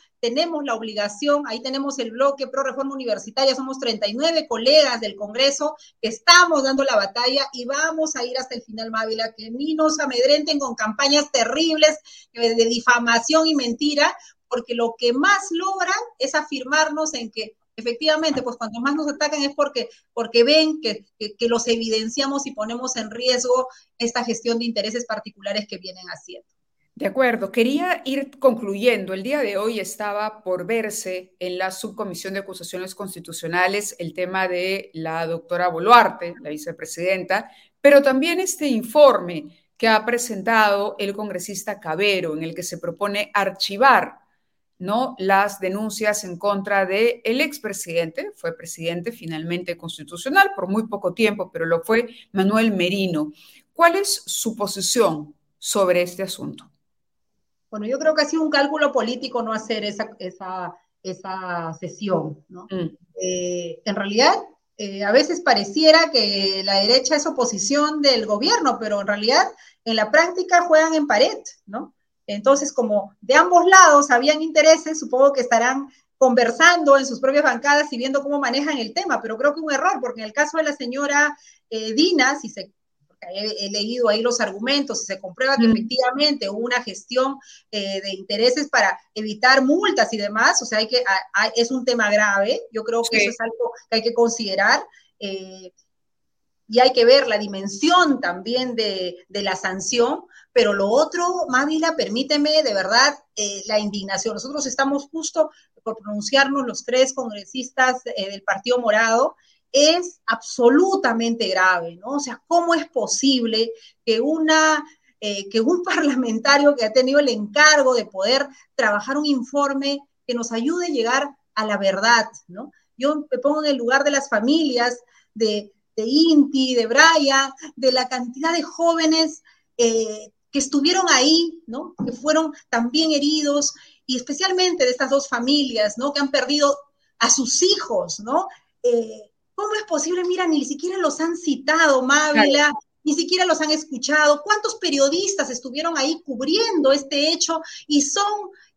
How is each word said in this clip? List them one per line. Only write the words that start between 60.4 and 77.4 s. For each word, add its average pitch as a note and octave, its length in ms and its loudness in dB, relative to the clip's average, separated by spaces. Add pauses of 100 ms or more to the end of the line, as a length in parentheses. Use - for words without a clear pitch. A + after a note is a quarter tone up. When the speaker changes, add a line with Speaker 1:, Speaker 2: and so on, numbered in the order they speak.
Speaker 1:
esa F#3 800 -8
sesión, E3 680 -4
¿no? F3+ 200 -20
Speaker 2:
Mm. F3 280 -6 (240)
Speaker 1:
Eh, F3+ 640 -6
en G3+ 100 -4
realidad, G#3+ 400 2 (420)
eh, G3+ 280 -8
a G#3 80 0
veces D4+ 260 4
pareciera D#4 720 4
que G3 540 -4
la G3 160 2
derecha B3+ 340 2
es D4 100 -2
oposición C#4+ 760 -2
del B3 240 2
gobierno, C4 520 0
pero G#3 220 -4
en G3 80 -8
realidad A#3 420 0 (360)
en A3+ 100 -2
la G#3+ 160 0
práctica F4 520 2
juegan D#4+ 320 4
en D4 120 0
pared, C#4+ 300 2 (280)
¿no? B3 280 -12 (340)
Entonces, C4+ 460 0
como G#3 480 -2
de C4 140 0
ambos F4 320 6
lados E4 420 8
habían C#4+ 320 4
intereses, D#4 580 4
supongo C4+ 320 4
que C4 100 -2
estarán B3 480 0 (280)
conversando C#4 800 6
en C4+ 80 2
sus A#3 140 -8
propias C#4 240 2